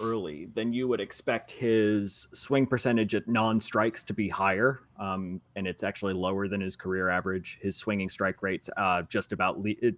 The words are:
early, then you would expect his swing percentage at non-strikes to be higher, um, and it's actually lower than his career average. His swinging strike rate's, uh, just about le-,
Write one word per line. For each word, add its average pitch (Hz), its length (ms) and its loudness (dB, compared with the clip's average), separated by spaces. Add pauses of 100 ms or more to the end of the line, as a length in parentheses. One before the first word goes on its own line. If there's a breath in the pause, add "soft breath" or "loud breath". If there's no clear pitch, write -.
early, 95 540 -4
then 117 160 0
you 127 160 0
would 117 120 2
expect - 520 -4
his 107 800 2
swing 135 320 2
percentage 117 480 2
at 104 140 0
non-strikes 110 800 2
to - 100 -4
be 104 120 0
higher, 98 520 2 (200)
um, 95 400 -4 (160)
and 95 120 -4
it's 90 160 -6
actually 98 300 -2
lower 95 340 0
than 98 140 -2
his 95 140 -4
career 92 340 -2
average. 90 520 -2
His 98 140 -2
swinging 98 340 -2
strike 95 320 -2
rate's, 95 340 -4
uh, 90 280 2
just 101 300 -4
about 92 260 0
le-, 107 380 0